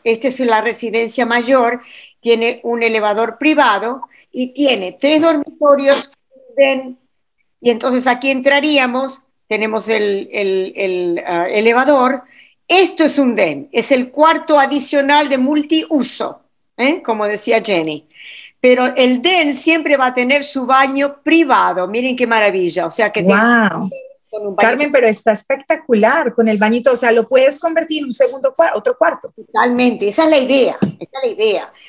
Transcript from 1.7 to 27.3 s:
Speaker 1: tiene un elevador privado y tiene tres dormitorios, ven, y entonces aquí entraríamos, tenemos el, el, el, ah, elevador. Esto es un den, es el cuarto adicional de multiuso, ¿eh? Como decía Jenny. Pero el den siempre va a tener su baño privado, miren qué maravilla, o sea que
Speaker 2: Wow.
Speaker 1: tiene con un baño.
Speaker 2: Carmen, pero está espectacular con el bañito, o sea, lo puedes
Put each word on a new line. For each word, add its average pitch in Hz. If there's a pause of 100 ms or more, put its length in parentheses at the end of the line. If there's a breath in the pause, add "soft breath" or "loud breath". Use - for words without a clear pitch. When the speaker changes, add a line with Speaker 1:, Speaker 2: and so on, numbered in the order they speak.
Speaker 1:
tiene 233
un 233
elevador 220
privado 262 (280 soft breath)
y 254
tiene 214
tres 302
dormitorios, 285 (440)
ven, 262 (640)
y 240
entonces 247
aquí 254
entraríamos, 269 (240)
tenemos 214
el, 208
el, 190
el, 180
ah, 175
elevador. 254 (440 soft breath)
Esto 339
es 254
un 262
den, 156
es 233
el 254
cuarto 302
adicional 285
de 269
multiuso, 302 (340)
¿eh? 277
Como 214
decía 208
Jenny. 160 (540 loud breath)
Pero 247
el 254
den 330
siempre 320
va 262
a 254
tener 254
su 269
baño 269
privado, 196
miren 247
qué 247
maravilla, 185
o 160
sea 214
que 214
Speaker 2:
Wow. 180
Speaker 1:
tiene 226 (240)
con 208
un 196
baño. 208
Speaker 2:
Carmen, 285
pero 254
está 214
espectacular 269
con 220
el 214
bañito, 226
o 247
sea, 240
lo 226
puedes 262